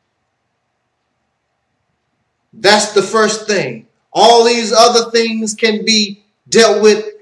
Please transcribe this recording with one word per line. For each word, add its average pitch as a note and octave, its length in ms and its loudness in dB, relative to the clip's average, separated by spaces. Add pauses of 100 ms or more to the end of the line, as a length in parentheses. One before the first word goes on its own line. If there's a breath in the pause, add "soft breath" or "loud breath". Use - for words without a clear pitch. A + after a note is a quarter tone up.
(2500)
That's G#3 400 0
the G3 100 2
first G#3+ 460 -2
thing. C#3+ 400 -6 (240)
All A#3 320 4
these A#3 280 -2
other A#3 380 2
things A3 440 -4
can G#3+ 300 -4
be G#3+ 380 -4 (260)
dealt G#3 340 2
with G#3+ 220 2 (180)